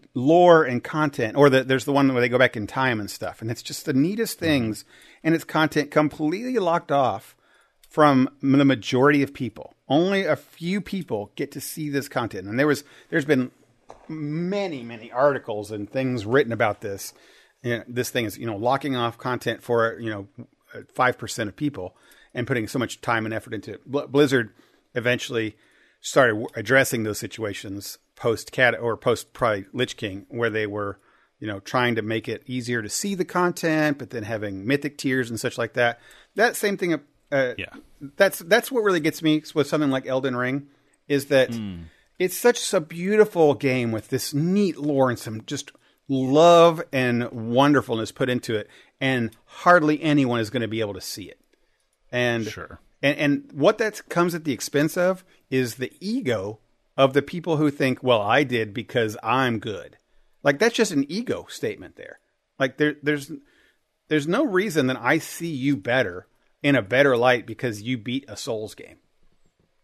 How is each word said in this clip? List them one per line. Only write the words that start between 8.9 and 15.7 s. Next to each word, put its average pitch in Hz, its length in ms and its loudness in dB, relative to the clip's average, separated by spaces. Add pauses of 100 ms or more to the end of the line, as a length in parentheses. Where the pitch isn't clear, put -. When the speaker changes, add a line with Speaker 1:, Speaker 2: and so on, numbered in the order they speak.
Speaker 1:
of 135 120 -4
people. - 420 -10 (120)
Only 185 380 2
a 156 100 0
few 185 460 -6
people 120 540 -8
get 139 160 -8
to 135 100 -14
see 151 280 -10
this 139 200 -4
content. 104 380 -6
And 107 100 -6
there 143 100 2
was, 143 160 0 (260)
there's 160 160 -2
been 127 260 2 (560)
many, 160 760 -6
many 117 300 -16
articles 120 600 0